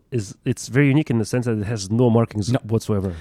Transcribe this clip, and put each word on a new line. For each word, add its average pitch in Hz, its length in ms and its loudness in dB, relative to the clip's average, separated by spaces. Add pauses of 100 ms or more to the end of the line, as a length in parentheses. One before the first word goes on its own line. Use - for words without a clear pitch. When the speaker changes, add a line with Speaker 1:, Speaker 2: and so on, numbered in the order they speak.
(120)
Speaker 1:
is. 104 340 -6
It's - 220 -4
very 135 220 2
unique 151 200 2
in 117 80 0
the 110 80 0
sense 123 220 -2
that 113 100 0
it 104 80 -4
has 98 240 -6
no 117 220 4
markings 110 400 2
Speaker 2:
No. 131 120 0
Speaker 1:
whatsoever. 104 580 -2